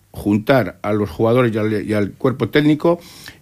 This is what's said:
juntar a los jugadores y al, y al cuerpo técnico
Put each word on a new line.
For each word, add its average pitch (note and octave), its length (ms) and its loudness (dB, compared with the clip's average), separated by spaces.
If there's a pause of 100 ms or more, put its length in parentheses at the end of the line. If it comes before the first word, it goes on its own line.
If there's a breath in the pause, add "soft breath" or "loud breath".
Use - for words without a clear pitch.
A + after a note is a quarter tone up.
(120)
juntar G#2+ 720 0
a G#2 100 -2
los G#2 180 -2
jugadores A#2 420 2
y A2 60 -2
al, G#2+ 300 -4
y G#2+ 40 -2
al G#2 200 -2
cuerpo B2 380 -2
técnico D3+ 500 2 (420 loud breath)